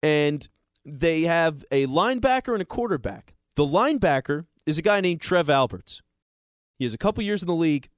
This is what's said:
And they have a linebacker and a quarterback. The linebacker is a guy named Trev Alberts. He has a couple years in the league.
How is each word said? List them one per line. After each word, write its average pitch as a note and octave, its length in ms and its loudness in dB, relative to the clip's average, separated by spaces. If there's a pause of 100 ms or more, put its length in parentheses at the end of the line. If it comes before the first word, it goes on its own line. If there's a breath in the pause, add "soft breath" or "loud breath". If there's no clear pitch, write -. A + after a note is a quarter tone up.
And D3 440 0 (380)
they D#3+ 380 -2
have E3 480 0
a C#3 160 2
linebacker B3 680 0
and G#3 80 -4
a F3 40 -6
quarterback. - 680 -6 (220)
The D3 100 2
linebacker E3 800 0 (220)
is D#3 100 0
a E3 60 -4
guy G3+ 180 4
named F3+ 200 0
Trev F3 280 2
Alberts. C3 540 0 (760)
He C3 80 -4
has A2+ 80 -2
a A2 60 -8
couple G#3+ 240 -2
years G#3 180 -2
in F3 60 -6
the F3 80 0
league. D#3 420 0